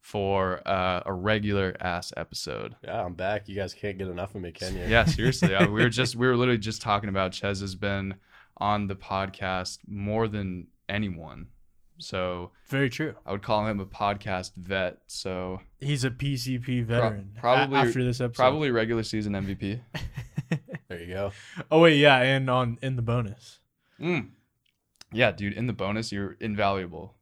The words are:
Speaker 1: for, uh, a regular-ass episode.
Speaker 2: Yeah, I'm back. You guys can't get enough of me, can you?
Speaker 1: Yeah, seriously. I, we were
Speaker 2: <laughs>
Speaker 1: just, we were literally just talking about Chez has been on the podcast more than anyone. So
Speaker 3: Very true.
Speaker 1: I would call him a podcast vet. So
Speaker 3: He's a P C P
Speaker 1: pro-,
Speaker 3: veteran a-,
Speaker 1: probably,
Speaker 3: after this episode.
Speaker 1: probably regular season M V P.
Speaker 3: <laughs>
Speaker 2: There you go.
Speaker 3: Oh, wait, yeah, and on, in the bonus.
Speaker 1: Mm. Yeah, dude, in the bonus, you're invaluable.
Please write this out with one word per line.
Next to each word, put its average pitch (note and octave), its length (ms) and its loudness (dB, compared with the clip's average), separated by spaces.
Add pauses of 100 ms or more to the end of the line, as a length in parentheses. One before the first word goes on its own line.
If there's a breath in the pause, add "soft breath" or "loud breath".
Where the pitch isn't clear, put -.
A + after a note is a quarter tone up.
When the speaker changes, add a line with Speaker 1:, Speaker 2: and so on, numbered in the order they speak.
Speaker 1:
for, F#2+ 640 -2
uh, F#2 420 0
a F#2+ 60 -4
regular-ass F#2+ 1040 0
episode. B1 680 -8
Speaker 2:
Yeah, G#2+ 200 -4
I'm F2+ 100 -8
back. G2+ 340 -4
You G2 80 -10
guys F#2 180 -6
can't G2+ 240 -6
get F#2+ 80 -6
enough F2+ 300 -6
of G2 40 -8
me, F2 120 -8
can F2+ 240 -6
you? F2 100 -6
Speaker 1:
Yeah, A2+ 180 6
seriously. B2+ 520 4
I, G2 100 6
we G#2+ 160 2
were B2 60 6
Speaker 2:
<laughs> - 20 4
Speaker 1:
just, A#2+ 240 0
we A#2+ 140 2
were B2 80 4
literally B2 200 4
just G#2+ 240 -6
talking G#2 280 0
about F#2+ 240 0
Chez G2 280 -4
has G2 140 -6
been G2 400 -4 (440 soft breath)
on G#2 280 0
the G2 80 -4
podcast F#2+ 920 -4
more G#2 400 -2
than F#2+ 400 -6 (200)
anyone. F2 600 -6 (500)
So F2+ 540 -6 (160)
Speaker 3:
Very C#3 200 0
true. C3 280 -6 (100)
Speaker 1:
I - 60 -6
would G2+ 100 -6
call G#2+ 240 2
him G#2 140 -2
a F#2+ 60 -6
podcast G2+ 680 -4
vet. F#2 440 -2 (100)
So F#2 520 -6 (200)
Speaker 3:
He's C#3 240 0
a C3 80 0
P C#3 240 -4
C B2+ 220 -4
P B2 260 -2
Speaker 1:
pro-, A2+ 100 -2
Speaker 3:
veteran G#2 420 0
a-, - 40 -16
Speaker 1:
probably, C3+ 400 4
Speaker 3:
after B2 240 2
this B2 160 0
episode. A#2+ 160 -2
Speaker 1:
probably C#3 340 4
regular A2+ 320 2
season G#2+ 320 -2
M G2 120 -2
V G2 100 -4
P. G2+ 240 -4 (140)
Speaker 3:
<laughs> - 960 -8
Speaker 2:
There F2 120 -10
you F2 120 -10
go. G2 200 -4 (400 loud breath)
Speaker 3:
Oh, D#3+ 80 10
wait, E3 180 10
yeah, C#3+ 200 10
and C3 300 2
on, B2 340 2
in C3+ 120 -2
the B2 80 -2
bonus. A#2 560 -4 (420)
Speaker 1:
Mm. D3+ 280 -2 (840)
Yeah, A2+ 200 4
dude, G2 220 -4
in A#2 120 -2
the A#2 60 -2
bonus, G#2 400 -4
you're G2+ 280 -4
invaluable. G2 800 -2